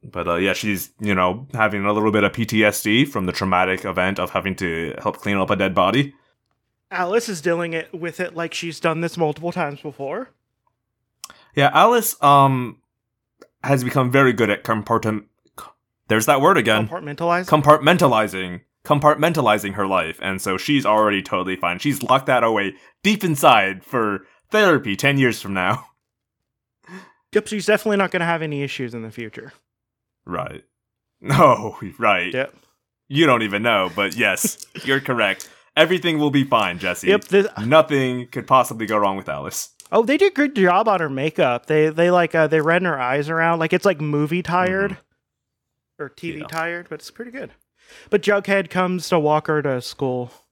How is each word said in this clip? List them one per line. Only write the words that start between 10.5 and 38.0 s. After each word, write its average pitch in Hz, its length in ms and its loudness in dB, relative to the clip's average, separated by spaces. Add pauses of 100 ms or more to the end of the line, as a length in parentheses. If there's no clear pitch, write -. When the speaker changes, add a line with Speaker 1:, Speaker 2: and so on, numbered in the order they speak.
Speaker 1:
Yeah, 143 200 4
Alice, 226 500 4
um, 135 540 2 (840)
has 135 200 0
become 127 260 0
very 131 240 6
good 107 160 2
at 101 140 -2
compartment-, 107 640 -2 (840)
there's 110 200 2
that 143 140 4
word 180 160 4
again. 107 300 2
Speaker 2:
Compartmentalizing? 170 580 -4
Speaker 1:
Compartmentalizing. 131 1160 2 (240)
Compartmentalizing 147 880 2
her 98 120 -2
life, 87 360 -2
and 95 200 -6
so 95 160 -4
she's 139 280 0
already 104 360 2
totally 92 360 -4
fine. 87 200 -4
She's 139 240 -4
locked 131 260 0
that 123 160 2
away 104 320 0 (280)
deep 208 200 0
inside 120 600 4
for 107 420 -4 (240)
therapy 165 460 2
ten 139 240 2
years 123 220 2
from 98 120 -10
now. 92 320 -2 (1000)
<laughs> 180 80 -20 (360)
Speaker 2:
Yep, 208 140 0
she's 208 220 -6
definitely 208 300 2
not 190 120 0
gonna 175 160 -2
have 170 160 -2
any 147 220 -6
issues 127 320 -8
in 113 80 -10
the 110 80 -14
future. 120 420 -16 (720)
Speaker 1:
Right. 80 380 -10 (300)
<laughs> - 280 -20
No, 131 560 2 (220)
right. 95 340 0
Speaker 2:
Yep. 131 220 -6 (520)
Speaker 1:
You 151 200 2
don't 120 160 4
even 101 180 -2
know, 104 340 2
but 98 200 -2
yes, 104 500 -2 (100)
Speaker 2:
<laughs> - 80 -16
Speaker 1:
you're 135 160 0
correct. 117 480 -2 (300)
Everything 165 400 2
will 147 140 2
be 135 120 2
fine, 101 360 0
Jesse. 90 260 -4
Speaker 2:
Yep, 196 200 2
this 196 220 2 (160)
Speaker 1:
Nothing 135 640 2